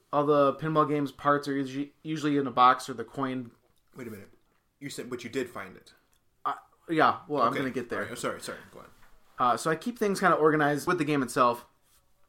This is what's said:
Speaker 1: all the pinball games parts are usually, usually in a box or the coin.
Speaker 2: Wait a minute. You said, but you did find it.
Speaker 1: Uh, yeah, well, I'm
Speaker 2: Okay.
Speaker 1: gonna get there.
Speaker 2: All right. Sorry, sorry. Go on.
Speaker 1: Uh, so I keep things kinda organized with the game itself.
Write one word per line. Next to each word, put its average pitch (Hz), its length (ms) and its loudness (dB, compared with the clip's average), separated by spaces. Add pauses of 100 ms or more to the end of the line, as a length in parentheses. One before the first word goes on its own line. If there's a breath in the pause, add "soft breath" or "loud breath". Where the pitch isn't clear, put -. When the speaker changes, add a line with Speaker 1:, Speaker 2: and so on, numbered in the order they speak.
(120)
Speaker 1:
all 143 120 2
the 143 300 6
pinball 156 340 2
games 143 240 -2
parts 143 340 0
are 143 80 -2
usually, 139 380 -6 (100)
usually 151 360 -2
in 139 80 0
a 123 40 -4
box 127 380 4
or 131 60 -10
the 117 100 -8
coin. 131 460 -6 (440)
Speaker 2:
Wait 131 140 -14
a - 20 -10
minute. 98 200 -16 (500)
You 143 80 -14
said, 123 220 -12
but 120 140 -10
you 117 60 -12
did 127 200 -4
find 98 260 -14
it. - 160 -20 (540)
Speaker 1:
Uh, 139 80 -2 (340)
yeah, 156 300 4 (100)
well, 143 140 0
I'm 117 80 4
Speaker 2:
Okay. 117 80 -2
Speaker 1:
gonna 131 120 -4
get 120 200 -8
there. 101 140 -4
Speaker 2:
All - 60 -8
right. 123 80 -10
Sorry, 117 220 -6
sorry. - 180 -12 (140)
Go - 80 -20
on. - 60 -20 (520)
Speaker 1:
Uh, 123 200 2
so 160 120 -2
I 160 60 0
keep 240 220 -8
things 196 220 0
kinda 170 160 4
organized 147 500 2
with 180 120 2
the 156 60 -2
game 143 180 0
itself. 120 440 0 (640)